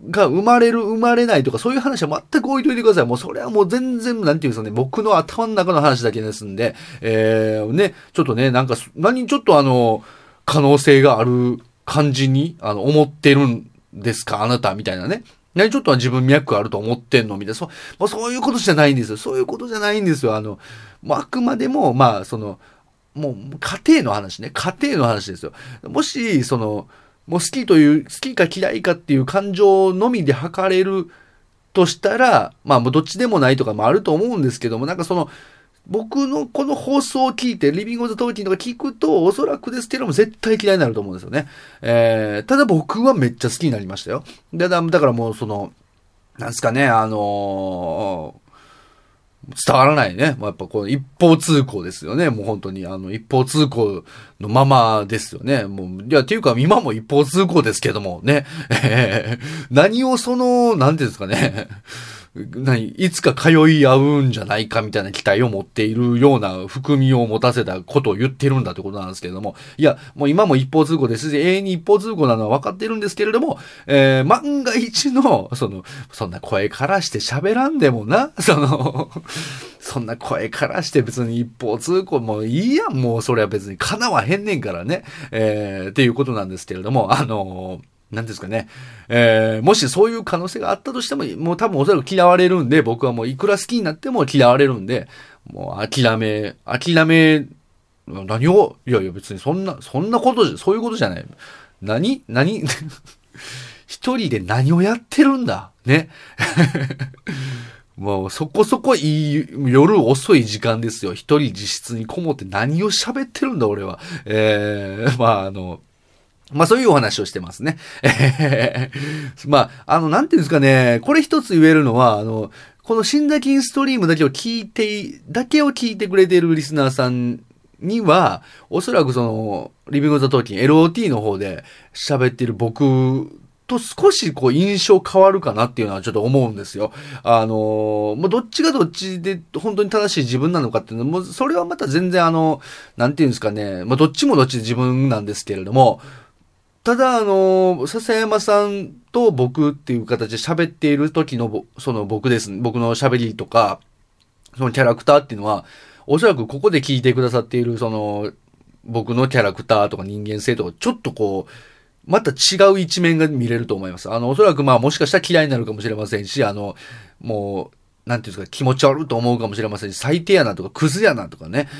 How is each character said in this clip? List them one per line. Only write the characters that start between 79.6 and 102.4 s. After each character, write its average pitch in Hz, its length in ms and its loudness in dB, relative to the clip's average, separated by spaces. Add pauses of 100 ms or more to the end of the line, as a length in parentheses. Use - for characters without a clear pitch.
そ - 200 -10
ん 117 60 -8
な 117 120 -10
声 110 320 -6
か - 180 -4
ら 170 160 -4
し - 80 -8
て 143 100 4
別 113 220 -6
に 117 160 -4
一 120 200 -8
方 113 180 -2
通 180 260 -2
行、 160 160 -4
も 110 200 -4
う 107 80 -4
い 190 260 0
い - 20 2
や 427 120 -2
ん、 226 100 -4
も 120 200 0
う 113 40 -2
そ 123 140 -2
れ 110 60 2
は 104 60 2
別 101 240 -8
に 92 60 -14
叶 220 340 -2
わ 139 100 2
へ 135 140 -2
ん 202 80 -6
ね 208 120 -2
ん 127 60 -4
か 101 120 -8
ら 85 100 -10
ね。 147 200 -6 (280)
え 107 560 -4
ー、 - 20 -8
っ - 40 -12
て 139 100 2
い 123 60 4
う 113 40 0
こ 135 120 -2
と 127 80 -4
な 104 100 -4
ん 92 60 -8
で 92 80 -10
す - 80 -16
け 95 100 -12
れ 95 80 -10
ど 107 80 -6
も、 117 220 2
あ 139 120 0
の 92 560 -8
ー、 - 40 -20 (260)
な 110 100 -6
ん 113 40 -10
で 110 80 -12
す 92 60 -16
か 92 80 -12
ね。 107 200 -6 (420)
え 113 520 4
ー、 123 40 -4
も 196 80 6
し 151 160 2
そ 196 180 4
う - 20 -2
い 233 60 -4
う 220 80 -6
可 - 140 -4
能 175 100 -6
性 - 120 -10
が - 100 -4
あ 196 60 0
っ - 60 -10
た 269 120 -10
と 247 80 -6
し - 80 -8
て 277 60 -6
も、 269 100 -4 (120)
も 165 160 -4
う 170 40 -4
多 220 100 0
分 185 120 -2
お 180 60 2
そ 202 80 4
ら 147 80 2
く 135 80 -12
嫌 185 160 2
わ 180 120 6
れ 180 100 4
る 180 160 2
ん 120 60 -2
で、 151 120 6
僕 117 240 -2
は 123 60 0
も 113 120 -6
う 117 40 -4
い 131 80 -6
く 196 120 -2
ら 202 100 2
好 - 80 -8
き 247 100 -6
に 233 60 -2
な 160 120 -4
っ - 20 -12
て - 140 -10
も 220 160 0
嫌 135 220 4
わ 123 100 6
れ 139 80 6
る 127 140 -2
ん 95 60 -10
で、 107 220 -6 (440)
も 90 300 -12
う 107 60 -4
諦 113 300 2
め、 107 380 -4 (100)
諦 160 400 0
め、 156 400 4 (600)
何 101 400 -4
を、 190 380 6
い 123 60 -4
や 107 100 2
い 95 40 -4
や 90 60 -8
別 98 220 -14
に 92 60 -12
そ 135 120 -2
ん 190 140 -4
な、 180 160 -6
そ - 180 -8
ん 196 100 -4
な 240 100 0
こ 247 140 2
と 220 120 2
じ 107 80 -2
ゃ、 82 40 -10
そ - 140 0
う 208 40 2
い - 20 -2
う 226 40 -6
こ 233 80 -6
と 220 60 -6
じ - 80 -4
ゃ 101 60 0
な 87 100 -8
い。 85 60 -14 (560)
何？ 131 480 -2
何？ 143 340 0 (640)